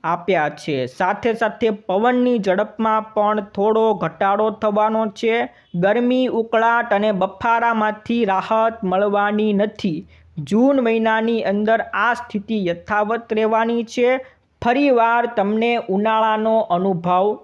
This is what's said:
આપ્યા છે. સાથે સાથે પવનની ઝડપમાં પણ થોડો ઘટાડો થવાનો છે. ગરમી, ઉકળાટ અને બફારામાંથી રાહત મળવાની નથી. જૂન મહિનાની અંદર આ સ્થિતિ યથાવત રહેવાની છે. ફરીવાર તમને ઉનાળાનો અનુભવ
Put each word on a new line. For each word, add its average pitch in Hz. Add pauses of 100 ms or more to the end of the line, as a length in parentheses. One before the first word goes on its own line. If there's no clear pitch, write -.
આપ્યા 165
છે. 143
સાથે 208
સાથે 220
પવનની 240
ઝડપમાં 214
પણ 214
થોડો 214
ઘટાડો 196
થવાનો 214
છે. 226 (400)
ગરમી, 240
ઉકળાટ 226
અને 208
બફારામાંથી 226
રાહત 220
મળવાની 202
નથી. 202 (300)
જૂન 240
મહિનાની 226
અંદર 214
આ 220
સ્થિતિ 214
યથાવત 214
રહેવાની 220
છે. 247 (480)
ફરીવાર 240
તમને 220 (180)
ઉનાળાનો 220
અનુભવ 180